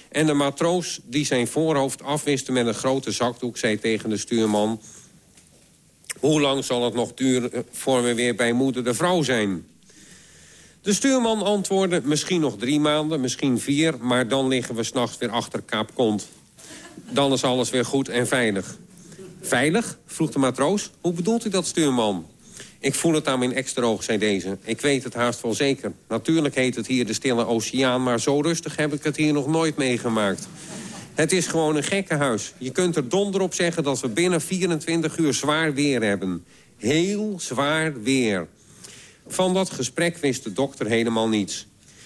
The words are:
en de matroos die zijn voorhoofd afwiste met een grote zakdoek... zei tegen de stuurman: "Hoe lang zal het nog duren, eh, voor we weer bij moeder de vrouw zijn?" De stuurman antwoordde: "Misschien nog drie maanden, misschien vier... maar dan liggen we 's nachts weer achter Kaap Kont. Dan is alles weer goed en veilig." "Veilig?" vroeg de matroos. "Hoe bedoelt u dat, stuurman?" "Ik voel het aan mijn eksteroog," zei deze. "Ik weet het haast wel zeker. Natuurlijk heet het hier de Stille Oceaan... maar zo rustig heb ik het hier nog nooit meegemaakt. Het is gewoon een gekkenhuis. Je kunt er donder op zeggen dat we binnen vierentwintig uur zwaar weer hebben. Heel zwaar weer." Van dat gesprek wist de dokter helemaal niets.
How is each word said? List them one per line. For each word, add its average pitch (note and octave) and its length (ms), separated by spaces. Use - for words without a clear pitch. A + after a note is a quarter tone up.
en D#3 160
de D3+ 80
matroos E3+ 680
die C#3 220
zijn B2 220
voorhoofd C#3+ 560
afwiste C#3+ 480
met B2 160
een A2+ 60
grote C3 380
zakdoek... A#2+ 460
zei G#2+ 220
tegen A2 300
de G#2+ 80
stuurman: A2 640
"Hoe D3+ 220
lang C#3 220
zal A#2+ 220
het A2+ 80
nog A#2 200
duren, B2 400
eh, A#2+ 60
voor B2+ 320
we A#2+ 100
weer A#2+ 220
bij A#2+ 180
moeder B2+ 300
de A#2+ 100
vrouw F3 280
zijn?" G#2+ 440
De G#3 120
stuurman A#3 480
antwoordde: F#3+ 600
"Misschien D3+ 380
nog B2 160
drie C3 220
maanden, D3+ 420
misschien B2+ 380
vier... C#3+ 400
maar B2 280
dan C3+ 200
liggen B2+ 280
we A2+ 80
's - 80
nachts A#2+ 260
weer A#2+ 120
achter A2+ 320
Kaap G#2+ 320
Kont. G#2+ 340
Dan C#3 220
is B2 100
alles B2+ 260
weer B2+ 160
goed C3+ 240
en A#2+ 180
veilig." A2 500
"Veilig?" D#3 640
vroeg - 260
de - 80
matroos. C3+ 500
"Hoe F3 120
bedoelt G#3 320
u A3 40
dat, F#3 160
stuurman?" A#2 640
"Ik C3+ 160
voel E3 180
het D3+ 140
aan C3 120
mijn B2+ 140
eksteroog," A#2+ 500
zei A2+ 140
deze. G2 460
"Ik A2+ 180
weet C#3 220
het A#2 100
haast A#2+ 280
wel A#2 120
zeker. C3 380
Natuurlijk D3 480
heet B2+ 200
het A2+ 120
hier B2+ 180
de G#2+ 80
Stille A#2 320
Oceaan... B2 580
maar B2 160
zo C#3+ 220
rustig E3 340
heb D3+ 180
ik D3 100
het D3+ 120
hier D3+ 180
nog C#3+ 140
nooit D#3+ 300
meegemaakt. A2+ 720
Het D#3 180
is - 160
gewoon D#3 280
een D3 80
gekkenhuis. D3 720
Je C3 140
kunt F3 240
er C3 140
donder G3 320
op F#3 120
zeggen E3+ 300
dat C3+ 160
we C3+ 80
binnen E3+ 340
vierentwintig E3 760
uur D3+ 160
zwaar D3+ 400
weer C3+ 300
hebben. F#2+ 420
Heel G3 600
zwaar C#3+ 640
weer." G#2+ 460
Van F#3 260
dat F#3+ 160
gesprek E3+ 480
wist C3 260
de G#2 100
dokter C3+ 320
helemaal A2+ 420
niets. G#2+ 400